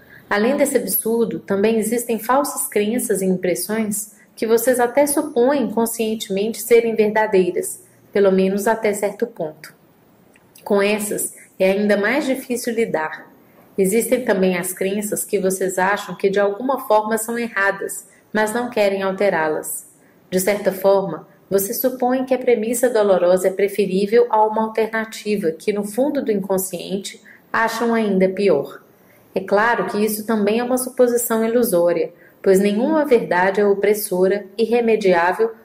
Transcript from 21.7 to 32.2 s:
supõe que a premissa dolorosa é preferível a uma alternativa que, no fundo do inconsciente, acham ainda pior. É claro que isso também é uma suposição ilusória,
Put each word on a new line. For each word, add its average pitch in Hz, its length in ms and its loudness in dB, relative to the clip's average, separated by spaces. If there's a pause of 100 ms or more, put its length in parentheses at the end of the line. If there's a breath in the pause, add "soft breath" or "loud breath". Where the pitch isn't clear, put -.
supõe 254 520 -2
que 254 80 -2
a 247 40 4
premissa 247 520 0
dolorosa 190 580 4
é 185 40 2
preferível 202 760 2
a 214 160 4
uma 220 180 0
alternativa 214 880 -4
que, - 180 -4
no 202 140 -4
fundo 277 360 -2
do 226 80 -2
inconsciente, 190 920 -4 (300 loud breath)
acham 226 400 0
ainda 196 340 2
pior. 190 560 0 (500 soft breath)
É 190 60 -4
claro 202 460 0
que - 120 -6
isso 214 280 -2
também 214 340 0
é 247 40 -2
uma 247 140 0
suposição 240 680 0
ilusória, 175 640 2 (320 loud breath)